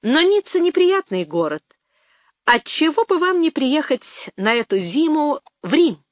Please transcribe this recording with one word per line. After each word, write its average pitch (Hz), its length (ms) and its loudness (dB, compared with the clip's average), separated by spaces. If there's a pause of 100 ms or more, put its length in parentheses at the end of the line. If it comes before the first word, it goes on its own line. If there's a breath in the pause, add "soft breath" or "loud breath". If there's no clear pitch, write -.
Но 254 180 2
Ницца — 381 400 2
неприятный 359 640 0
город. 156 400 -4 (800)
Отчего 311 600 0
бы 370 140 0
вам 359 220 0
не 320 100 0
приехать - 840 -4
на 208 180 0
эту 226 240 -2
зиму 294 640 -2 (220)
в 180 120 -4
Рим? 311 380 2